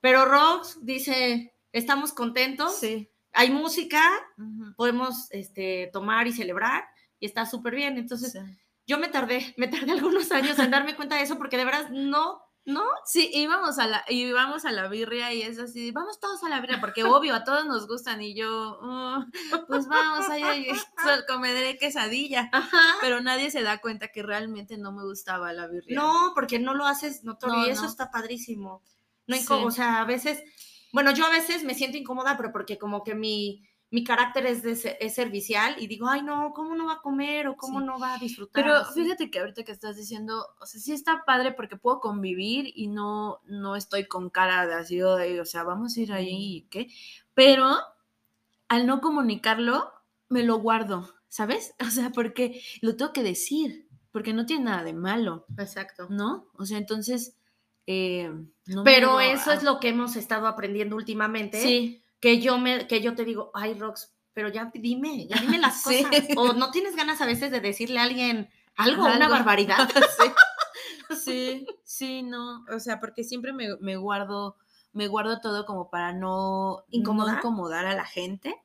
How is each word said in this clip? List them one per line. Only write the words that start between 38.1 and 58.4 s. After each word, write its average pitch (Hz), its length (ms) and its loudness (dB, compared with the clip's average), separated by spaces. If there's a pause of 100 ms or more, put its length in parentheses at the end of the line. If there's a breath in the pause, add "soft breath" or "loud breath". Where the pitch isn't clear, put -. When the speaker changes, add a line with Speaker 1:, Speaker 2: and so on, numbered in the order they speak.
Speaker 1:
a - 20 -12
disfrutar?". 233 440 -4
Speaker 2:
Pero 294 140 6
Speaker 1:
Así. 285 260 2
Speaker 2:
fíjate 330 300 -2
que - 80 -4
ahorita 214 240 -8
que 226 80 -12
estás 202 240 -10
diciendo, 214 500 -8 (140)
o - 60 -20
sea, 214 160 -16
sí 285 100 -8
está 302 340 0
padre 254 280 2
porque 208 240 -10
puedo 269 240 0
convivir 208 720 -4
y 214 120 -6
no, 208 580 -6
no 196 320 -6
estoy 202 300 -4
con 185 220 -6
cara 180 380 2
de 170 60 -2
así, 170 260 -4
"Ay, 180 400 2
o 170 60 -6
sea, 170 180 -6
vamos 214 320 -4
a 233 60 -2
ir 208 100 -4
ahí", 190 160 -2
Speaker 1:
Sí. 190 300 -6
Speaker 2:
¿y - 120 -12
qué? 233 180 -8 (460 loud breath)
Pero 269 440 10 (880)
al 240 200 2
no 269 120 2
comunicarlo, 240 880 0 (380)
me 247 160 2
lo 226 140 4
guardo, 208 560 0 (160)
¿sabes? 233 500 -4
<laughs> 247 80 -2
O - 40 -2
sea, 247 200 0
porque 240 500 -2 (200 loud breath)
lo 226 160 0
tengo 294 160 -2
que 262 100 0
decir, 269 640 -2 (240)
porque 220 220 -4
no 233 120 -2
tiene 277 200 -2
nada 185 180 -2
de 165 100 -6
malo, 185 520 -2 (120)
Speaker 1:
Exacto. 196 520 -10
Speaker 2:
¿no? 214 460 -4
O 196 100 -10
sea, 208 120 -6
entonces... 220 600 -6 (480)
Eh, 180 460 -2 (340)